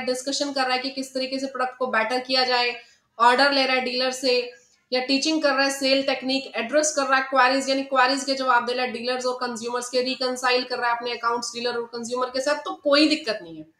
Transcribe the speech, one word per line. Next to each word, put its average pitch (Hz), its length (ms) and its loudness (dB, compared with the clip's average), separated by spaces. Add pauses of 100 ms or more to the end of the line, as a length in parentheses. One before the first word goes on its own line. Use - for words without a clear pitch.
discussion 277 480 -2
कर 269 100 -2
रहा 254 120 0
है 254 40 0
कि 269 120 -4
किस 269 240 -10
तरीके 262 240 -4
से 269 80 -4
प्रोडक्ट 254 320 -4
को 262 100 0
better 226 320 0
किया 254 240 0
जाए, 247 300 0 (440)
order 254 340 6
ले 269 140 2
रहा 262 100 2
है 247 80 0
dealer 247 280 0
से 254 260 0 (540)
या 247 100 0
teaching 277 400 2
कर 285 100 4
रहा 269 120 2
है, 269 80 2
सेल 269 320 2
technique 269 520 -2
address 269 400 2
कर 277 60 0
रहा 269 160 2
है, 269 120 0
queries 262 380 4
यानी 269 160 0
queries 262 400 2
के 269 100 -2
जवाब 247 320 2
दे 247 60 -2
रहा 254 140 0
है 220 60 -6
dealers 247 340 -4
और 247 140 0
कंज्यूमर्स 240 480 -6
के, 247 160 0
reconcile 254 600 -2
कर 247 140 -6
रहा 240 120 0
है 240 60 0
अपने 240 160 -6
accounts 233 420 -2
dealer 240 220 -4
और 233 120 -4
consumer 240 420 -4
के 262 100 -4
साथ, 294 140 0
तो 294 200 -6
कोई 294 340 4
दिक्कत 294 340 0
नहीं 165 140 -14
है। 156 100 -14 (120)